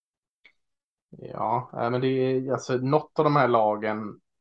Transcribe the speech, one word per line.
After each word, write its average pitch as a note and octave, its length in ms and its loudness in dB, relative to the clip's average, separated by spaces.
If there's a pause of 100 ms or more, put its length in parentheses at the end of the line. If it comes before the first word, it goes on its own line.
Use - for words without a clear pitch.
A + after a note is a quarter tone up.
(1120)
Ja, A2+ 600 -6
äh, A#2 180 -4
men B2+ 100 0
det C3 80 0
är, C3 440 0
alltså, B2 240 -2
något C3+ 420 0
av D#3 60 4
de D3 120 4
här C3 120 4
lagen G#2+ 720 0 (200)